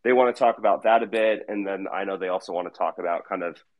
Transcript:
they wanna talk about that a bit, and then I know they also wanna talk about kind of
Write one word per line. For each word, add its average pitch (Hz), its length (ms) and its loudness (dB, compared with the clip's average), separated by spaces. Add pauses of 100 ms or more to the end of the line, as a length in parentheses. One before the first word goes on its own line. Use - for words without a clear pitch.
they 123 100 4
wanna 123 200 4
talk 117 240 2
about 104 260 2
that 113 200 4
a 107 40 -4
bit, 110 400 0
and 104 180 -4
then 98 260 -6
I 95 120 -4
know 95 140 -4
they 92 120 -4
also 92 240 -4
wanna 87 180 -4
talk - 260 -4
about 87 300 -4
kind 92 160 -6
of 85 180 -8 (180)